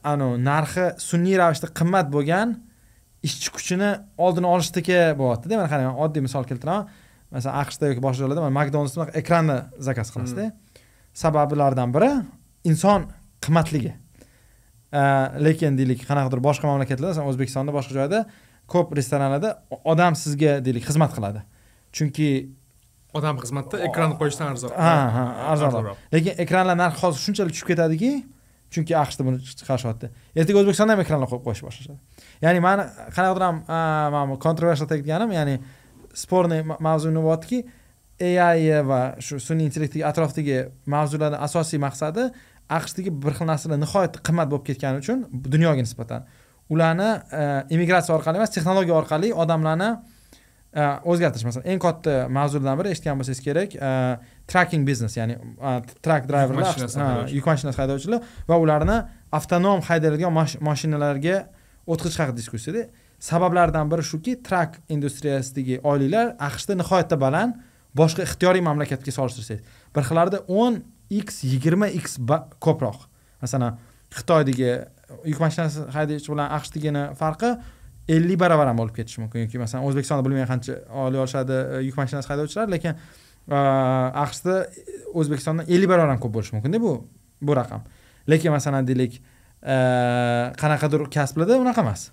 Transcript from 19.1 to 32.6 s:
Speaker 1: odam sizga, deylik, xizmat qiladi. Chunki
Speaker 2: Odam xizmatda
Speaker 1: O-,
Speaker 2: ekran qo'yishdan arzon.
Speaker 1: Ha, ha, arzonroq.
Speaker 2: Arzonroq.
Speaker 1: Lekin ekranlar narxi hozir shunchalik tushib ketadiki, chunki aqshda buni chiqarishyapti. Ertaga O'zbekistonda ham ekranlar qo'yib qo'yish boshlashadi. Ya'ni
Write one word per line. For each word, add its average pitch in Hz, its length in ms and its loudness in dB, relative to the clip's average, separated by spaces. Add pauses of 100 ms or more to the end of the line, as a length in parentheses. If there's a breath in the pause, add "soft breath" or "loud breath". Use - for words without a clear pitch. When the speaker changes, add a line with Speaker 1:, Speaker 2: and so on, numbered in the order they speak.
Speaker 1:
odam 165 240 4
sizga, 147 480 0
deylik, 120 240 -2
xizmat 147 300 2
qiladi. 104 260 -6 (480 soft breath)
Chunki 151 380 -2 (880)
Speaker 2:
Odam 147 220 -2
xizmatda 139 400 -8
Speaker 1:
O-, 175 80 -4
Speaker 2:
ekran 160 320 0
qo'yishdan 147 320 -2
arzon. 123 240 -8
Speaker 1:
Ha, 165 200 4 (200)
ha, 127 60 0 (300)
arzonroq. 147 260 2
Speaker 2:
Arzonroq. 104 220 -4 (140 loud breath)
Speaker 1:
Lekin 170 200 2 (100)
ekranlar 180 340 2
narxi 175 240 0
hozir 165 240 0
shunchalik 196 300 -2
tushib - 160 -8
ketadiki, 165 380 2 (640 soft breath)
chunki 160 260 -2
aqshda 143 260 -2
buni 127 140 0
chiqarishyapti. 127 720 -6 (260 soft breath)
Ertaga 180 260 4
O'zbekistonda 208 320 4
ham 196 120 2
ekranlar 139 260 0
qo'yib 123 160 -8
qo'yish 110 180 -6
boshlashadi. 139 320 -16 (460 loud breath)
Ya'ni 175 220 4